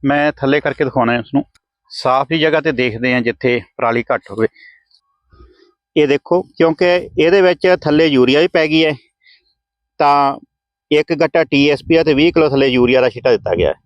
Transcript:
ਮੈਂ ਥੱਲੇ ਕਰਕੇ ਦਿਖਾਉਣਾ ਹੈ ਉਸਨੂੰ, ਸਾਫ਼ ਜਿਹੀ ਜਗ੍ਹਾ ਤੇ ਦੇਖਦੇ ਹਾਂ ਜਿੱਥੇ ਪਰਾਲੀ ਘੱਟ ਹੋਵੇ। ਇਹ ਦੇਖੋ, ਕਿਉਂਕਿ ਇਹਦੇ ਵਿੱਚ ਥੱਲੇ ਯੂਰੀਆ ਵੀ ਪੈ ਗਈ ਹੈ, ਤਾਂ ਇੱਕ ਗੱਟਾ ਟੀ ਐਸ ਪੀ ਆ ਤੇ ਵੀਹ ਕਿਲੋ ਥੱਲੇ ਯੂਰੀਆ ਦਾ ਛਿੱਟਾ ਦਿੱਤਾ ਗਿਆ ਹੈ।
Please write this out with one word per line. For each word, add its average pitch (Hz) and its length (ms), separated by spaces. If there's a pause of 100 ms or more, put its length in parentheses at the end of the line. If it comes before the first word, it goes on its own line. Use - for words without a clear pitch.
ਮੈਂ 147 280
ਥੱਲੇ 143 300
ਕਰਕੇ 151 220
ਦਿਖਾਉਣਾ 120 300
ਹੈ 120 60
ਉਸਨੂੰ, 139 240 (480)
ਸਾਫ਼ 131 380
ਜਿਹੀ 160 120
ਜਗ੍ਹਾ 156 200
ਤੇ 156 100
ਦੇਖਦੇ 123 420
ਹਾਂ 123 80
ਜਿੱਥੇ 120 380 (180)
ਪਰਾਲੀ 117 260 (100)
ਘੱਟ - 180
ਹੋਵੇ। 110 160 (1500)
ਇਹ 151 120
ਦੇਖੋ, 147 340 (160)
ਕਿਉਂਕਿ 165 380 (220)
ਇਹਦੇ 170 240
ਵਿੱਚ 180 260 (140)
ਥੱਲੇ 156 260
ਯੂਰੀਆ 135 340
ਵੀ 175 60
ਪੈ 160 200
ਗਈ 160 180
ਹੈ, 156 80 (1040)
ਤਾਂ 143 380 (540)
ਇੱਕ 147 220
ਗੱਟਾ 160 300
ਟੀ 143 260
ਐਸ 143 180
ਪੀ 165 80
ਆ 160 80
ਤੇ 151 100
ਵੀਹ 151 200
ਕਿਲੋ 156 160
ਥੱਲੇ 135 180
ਯੂਰੀਆ 127 340
ਦਾ 127 80
ਛਿੱਟਾ 123 220
ਦਿੱਤਾ 95 240
ਗਿਆ 85 140
ਹੈ। - 40 (120)